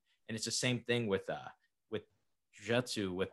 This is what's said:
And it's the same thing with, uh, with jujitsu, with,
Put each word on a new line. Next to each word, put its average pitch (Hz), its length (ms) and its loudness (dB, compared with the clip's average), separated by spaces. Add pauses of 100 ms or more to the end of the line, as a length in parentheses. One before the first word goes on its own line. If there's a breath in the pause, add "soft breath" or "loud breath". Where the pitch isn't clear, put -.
(280)
And 113 80 -4
it's 110 100 -4
the 117 60 -2
same 123 300 2
thing 120 260 0
with, 95 220 0
uh, 73 180 -6 (420)
with 104 140 -4 (500)
jujitsu, 107 640 0
with, 92 180 0